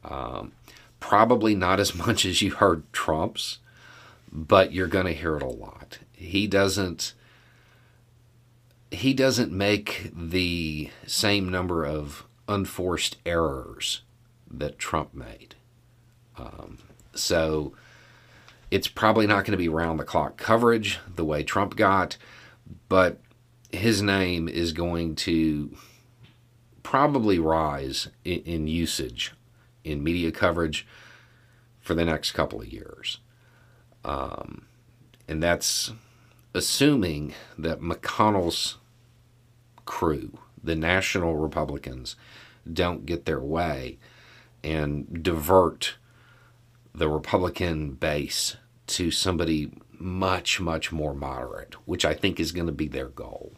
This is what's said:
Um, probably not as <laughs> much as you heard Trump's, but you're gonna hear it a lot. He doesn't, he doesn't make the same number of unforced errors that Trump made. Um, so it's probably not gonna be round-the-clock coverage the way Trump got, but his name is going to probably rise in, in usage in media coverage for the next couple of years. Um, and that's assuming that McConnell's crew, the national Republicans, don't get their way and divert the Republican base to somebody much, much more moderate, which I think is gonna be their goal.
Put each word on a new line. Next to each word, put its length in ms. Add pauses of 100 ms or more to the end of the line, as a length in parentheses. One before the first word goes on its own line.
Um, 460 (480)
probably 560
not 240
as 160
<laughs> 120
much 180
as 180
you 80
heard 420
Trump's, 680 (720)
but 400
you're 140
gonna 260
hear 240
it 60
a 60
lot. 500 (140)
He 340
doesn't, 680 (1800)
he 240
doesn't 380
make 640
the 760 (160)
same 420
number 360
of 400 (240)
unforced 760
errors 760 (480)
that 280
Trump 360
made. 400 (840)
Um, 420 (360)
so 580 (1000)
it's 180
probably 380
not 180
gonna 120
be 120
round-the-clock 680
coverage 640 (160)
the 100
way 180
Trump 340
got, 400 (720)
but 300 (520)
his 320
name 460
is 240
going 420
to 640 (1080)
probably 560
rise 680 (160)
in, 160
in 260
usage 680 (500)
in 220
media 260
coverage 560 (920)
for 140
the 100
next 280
couple 280
of 120
years. 480 (840)
Um, 600 (600)
and 160
that's 500 (600)
assuming 800 (240)
that 220
McConnell's 960 (1080)
crew, 540 (240)
the 140
national 600
Republicans, 800 (560)
don't 320
get 200
their 160
way 580 (640)
and 600
divert 760 (1000)
the 140
Republican 840
base 640 (300)
to 240
somebody 600 (260)
much, 600
much 320
more 220
moderate, 600 (120)
which 180
I 100
think 240
is 140
gonna 200
be 160
their 200
goal. 500